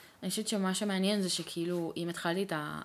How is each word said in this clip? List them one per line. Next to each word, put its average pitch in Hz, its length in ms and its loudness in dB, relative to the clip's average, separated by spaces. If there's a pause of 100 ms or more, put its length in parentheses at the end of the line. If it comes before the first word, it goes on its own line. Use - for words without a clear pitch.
(220)
אני 185 80 -2
חושבת 214 180 -2
שמה 190 260 2
שמעניין 202 480 2
זה 180 80 2
שכאילו, 170 680 -2
אם 170 120 -2
התחלתי 170 340 0
את 190 100 -2
ה-, 151 320 -4